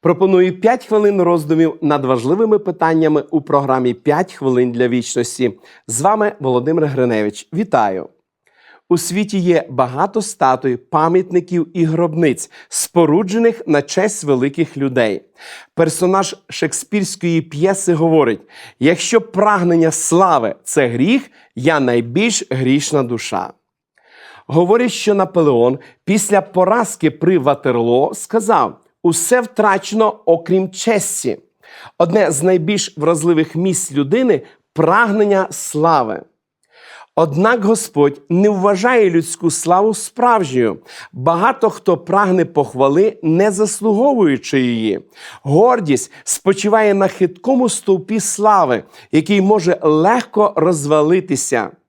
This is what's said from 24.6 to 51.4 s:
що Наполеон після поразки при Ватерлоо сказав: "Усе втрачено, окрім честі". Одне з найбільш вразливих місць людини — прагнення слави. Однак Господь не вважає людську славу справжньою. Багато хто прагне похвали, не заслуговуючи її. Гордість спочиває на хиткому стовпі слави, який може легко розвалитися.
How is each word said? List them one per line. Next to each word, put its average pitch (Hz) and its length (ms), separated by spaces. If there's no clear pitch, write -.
що - 220
Наполеон 147 640
після 196 360
поразки 190 680
при 170 280
Ватерлоо 131 760
сказав: 196 640
"Усе 208 380
втрачено, 214 840
окрім 175 460
честі". - 680
Одне 175 320
з 139 120
найбільш 185 560
вразливих 160 580
місць 175 360
людини — 151 500
прагнення 202 800
слави. 147 720
Однак 185 500
Господь 147 640
не 185 200
вважає 202 600
людську 165 400
славу 196 440
справжньою. 143 840
Багато 170 580
хто - 260
прагне 185 480
похвали, 139 760
не 170 280
заслуговуючи 202 1120
її. 113 400
Гордість 165 720
спочиває 208 720
на 196 140
хиткому 240 600
стовпі 190 520
слави, 185 600
який 190 280
може 185 420
легко 202 760
розвалитися. 151 1120